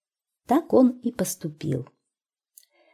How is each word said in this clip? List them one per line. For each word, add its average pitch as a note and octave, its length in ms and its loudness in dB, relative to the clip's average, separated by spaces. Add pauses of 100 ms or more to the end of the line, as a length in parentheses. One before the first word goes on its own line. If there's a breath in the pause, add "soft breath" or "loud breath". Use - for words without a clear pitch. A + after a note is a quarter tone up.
(460)
Так D#4+ 260 0
он B3 300 4
и A#3+ 100 -4
поступил. D3+ 760 -8 (1080)